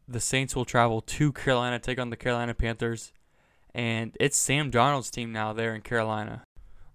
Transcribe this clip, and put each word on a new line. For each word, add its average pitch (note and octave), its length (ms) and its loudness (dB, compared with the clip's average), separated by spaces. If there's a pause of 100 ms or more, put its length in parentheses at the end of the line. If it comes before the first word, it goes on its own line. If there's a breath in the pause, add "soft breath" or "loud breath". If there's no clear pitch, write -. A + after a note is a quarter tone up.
the A#2+ 140 -6
Saints C3+ 340 0
will B2 120 0
travel A#2 340 4
to D3 320 2
Carolina, B2 480 2
take B2 180 -4
on B2 120 -4
the A#2 80 -6
Carolina A#2+ 360 0
Panthers, A#2 600 -2 (600)
and A2+ 460 -2
it's C#3+ 160 2
Sam C#3+ 340 2
Darnold's B2 400 4
team A#2 220 -6
now A2 220 -2
there A2+ 200 -2
in A2 60 -8
Carolina. A2 640 -2 (520)